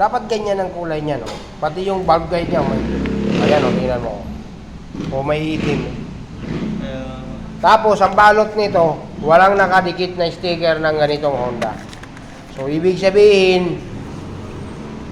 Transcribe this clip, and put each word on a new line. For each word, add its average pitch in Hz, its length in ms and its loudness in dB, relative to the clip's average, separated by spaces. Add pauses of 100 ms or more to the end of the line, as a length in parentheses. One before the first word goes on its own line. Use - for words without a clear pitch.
Dapat 220 300 0
ganyan 208 320 0
ang 185 100 -4
kulay 165 320 -4
niya, 143 160 -2
no? 110 80 -10 (320)
Pati 156 240 -4
yung 190 240 -2
valve 165 240 4
guide 175 160 -2
niya, 151 160 0
may... - 160 0 (640)
Ayan, 131 240 4
oh, 123 80 2
tingnan 127 240 -2
mo, 113 160 -6
oh. - 1040 -10
Oh, - 0 -
may 151 400 -2
itim. 139 240 -2 (1800)
Tapos, 208 400 4
ang 190 160 4
balot 208 400 6
nito, 185 400 2 (240)
walang 185 400 6
nakadikit 180 560 2
na 170 160 0
sticker 165 480 0
ng 156 160 2
ganitong 147 400 0
Honda. 117 400 -4 (800)
So, 135 160 -4
ibig 175 240 2
sabihin, 185 800 6 (1400)